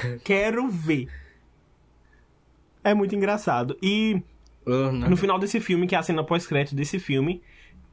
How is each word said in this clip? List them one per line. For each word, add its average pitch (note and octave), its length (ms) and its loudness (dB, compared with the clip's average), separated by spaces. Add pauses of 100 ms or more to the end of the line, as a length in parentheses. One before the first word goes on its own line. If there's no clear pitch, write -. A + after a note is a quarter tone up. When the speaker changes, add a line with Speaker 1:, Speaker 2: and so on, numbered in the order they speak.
Speaker 1:
<laughs> A#2+ 180 -8
Speaker 2:
Quero A3 440 0
ver. D#3 400 -2 (1800)
É G#3 100 4
muito G3+ 200 2
engraçado. F#3+ 680 0
E G#3 400 2 (440)
Speaker 1:
Uhum. C3 260 2 (180)
Speaker 2:
no F3+ 60 6
final F#3 220 2
desse G3+ 200 0
filme, F3+ 280 0
que F#3 80 0
é F3+ 40 4
a D#3+ 40 -2
cena E3 200 0
pós-crédito D3+ 540 0
desse C#3+ 240 -2
filme, C#3+ 420 0 (500)